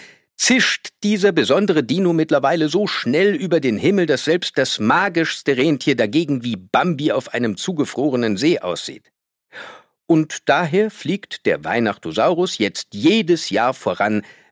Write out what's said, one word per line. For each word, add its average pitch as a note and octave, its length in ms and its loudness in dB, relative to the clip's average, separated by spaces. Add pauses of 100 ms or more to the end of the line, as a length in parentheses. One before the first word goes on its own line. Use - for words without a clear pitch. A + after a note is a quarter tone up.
(360)
zischt - 540 0 (120)
dieser G3+ 300 2
besondere D#3 520 2
Dino F3 300 0
mittlerweile D#3 560 2
so F#3+ 160 0
schnell F3+ 480 0
über E3+ 260 0
den B2 200 0
Himmel, F3 260 2
dass C#3 200 0
selbst F3 340 -2
das - 200 0
magischste D#3+ 760 0
Rentier C#3+ 380 2
dagegen B2 480 0
wie A#2 140 -4
Bambi C#3 540 0
auf A#2+ 220 -4
einem A#2 240 -2
zugefrorenen A#2+ 800 -2
See D3 220 2
aussieht. - 520 -8 (960)
Und D#3 420 0
daher F3 420 2
fliegt - 540 -8
der D2+ 180 0
Weihnachtosaurus A#2 960 0
jetzt - 360 -4
jedes E3 560 2
Jahr A2+ 240 0
voran, G#2 500 -2 (280)